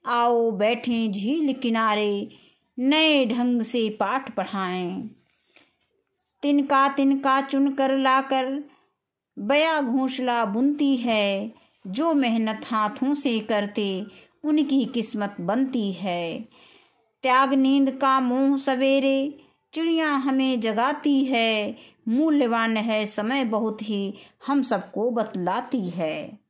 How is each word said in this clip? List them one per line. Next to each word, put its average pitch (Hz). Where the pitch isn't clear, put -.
आओ 240
बैठें 226
झील 269
किनारे, 220
नए 285
ढंग 240
से 226
पाठ 220
पढ़ाएं। 185
तिनका 285
तिनका 269
चुन 269
कर 269
लाकर 269
बया 294
घोंसला 254
बुनती 277
है, 214
जो 294
मेहनत 226
हाथों 247
से 233
करते 208
उनकी 294
किस्मत 208
बनती 220
है। 170
त्याग 262
नींद 269
का 269
मोह 262
सवेरे, 269
चिड़िया 320
हमें 262
जगाती 269
है, 226
मूल्यवान 233
है 214
समय 233
बहुत 214
ही 202
हम 277
सबको 214
बतलाती 214
है। 165